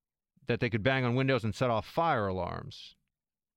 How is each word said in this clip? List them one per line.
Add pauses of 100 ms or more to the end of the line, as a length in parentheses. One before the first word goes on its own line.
(460)
that
they
could
bang
on
windows
and
set
off
fire
alarms. (600)